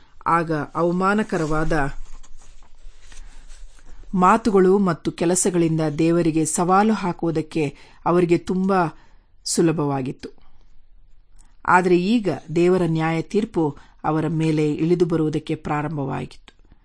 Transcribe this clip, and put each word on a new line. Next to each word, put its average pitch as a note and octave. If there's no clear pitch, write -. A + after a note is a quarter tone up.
ಆಗ E3
ಅವಮಾನಕರವಾದ D#3+
ಮಾತುಗಳು F#3+
ಮತ್ತು E3+
ಕೆಲಸಗಳಿಂದ E3+
ದೇವರಿಗೆ D#3+
ಸವಾಲು F#3+
ಹಾಕುವುದಕ್ಕೆ E3
ಅವರಿಗೆ E3+
ತುಂಬಾ F#3+
ಸುಲಭವಾಗಿತ್ತು. C#3+
ಆದರೆ F3+
ಈಗ G3+
ದೇವರ F3+
ನ್ಯಾಯ D#3+
ತೀರ್ಪು D#3+
ಅವರ D#3
ಮೇಲೆ D#3
ಇಳಿದು E3+
ಬರುವುದಕ್ಕೆ D#3
ಪ್ರಾರಂಭವಾಯಿತು. D3